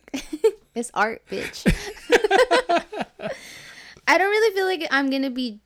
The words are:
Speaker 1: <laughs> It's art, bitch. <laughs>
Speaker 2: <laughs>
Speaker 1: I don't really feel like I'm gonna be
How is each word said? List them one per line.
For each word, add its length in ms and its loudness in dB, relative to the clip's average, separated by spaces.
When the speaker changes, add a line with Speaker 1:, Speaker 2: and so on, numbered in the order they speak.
Speaker 1:
<laughs> 380 -2
It's 160 -8
art, 380 -2
bitch. 340 -8
<laughs> 1400 2
Speaker 2:
<laughs> 120 -8
Speaker 1:
I 100 4
don't 120 4
really 240 4
feel 120 0
like 240 -2
I'm 200 2
gonna 200 0
be 360 -6